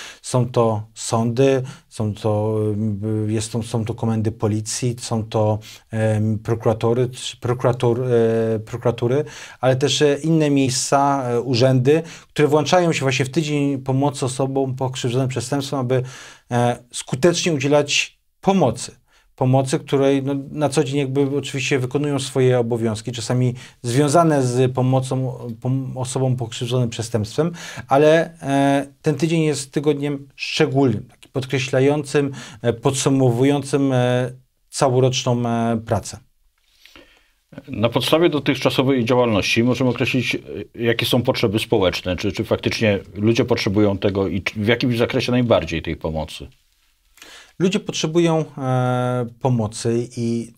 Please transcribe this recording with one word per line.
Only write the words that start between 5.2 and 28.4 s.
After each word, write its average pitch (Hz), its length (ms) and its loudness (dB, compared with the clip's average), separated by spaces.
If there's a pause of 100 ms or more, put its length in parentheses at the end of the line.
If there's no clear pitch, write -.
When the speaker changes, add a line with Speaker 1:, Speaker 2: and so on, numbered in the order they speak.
Speaker 1:
to, 107 360 0 (320)
em, 110 480 0
prokuratory, 117 720 0
czy - 280 -12
prokurator-, 123 640 0 (520)
e, 113 40 -4
prokuratury, 120 640 -2 (380)
ale 131 140 4
też, 135 260 0
e, 143 220 4
inne 156 260 2
miejsca, 139 800 2
e, 120 120 0
urzędy, 131 600 4 (260)
które 147 200 2
włączają 156 460 4
się - 80 -4
właśnie 131 240 0
w 131 40 -6
tydzień 147 480 0
pomocy 135 480 0
osobom 135 500 -2
pokrzywdzonym 131 520 -2
przestępstwem, 135 520 -4
aby, 127 240 0 (480)
e, 120 400 0
skutecznie 170 600 0
udzielać 143 680 0 (220)
pomocy. 175 500 2 (440)
Pomocy, 131 440 2
której, 139 440 2
no, 139 120 -4 (160)
na 147 180 -2
co 156 140 2
dzień 135 140 -4
jakby 139 400 0
oczywiście 131 420 -2
wykonują 143 400 -2
swoje 127 400 2
obowiązki, 113 520 -2
czasami 123 420 -2 (280)
związane 143 640 4
z 127 300 2
pomocą, 131 640 -2 (240)
pom-, 127 360 -4
osobom 127 380 -2
pokrzywdzonym 123 540 -2
przestępstwem, 117 640 -2 (360)
ale, 151 540 4